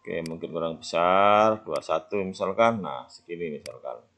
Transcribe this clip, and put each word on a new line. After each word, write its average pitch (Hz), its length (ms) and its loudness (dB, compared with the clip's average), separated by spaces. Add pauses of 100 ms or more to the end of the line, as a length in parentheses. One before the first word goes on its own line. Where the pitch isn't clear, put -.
Oke, 87 240 -6
mungkin 82 240 -10
kurang 82 320 -6
besar, 101 800 4
dua 76 160 -6
puluh - 80 -8
satu 80 400 -4
misalkan. 98 560 0
Nah, 65 240 -10
segini 85 560 -10
misalkan. 65 400 -14 (160)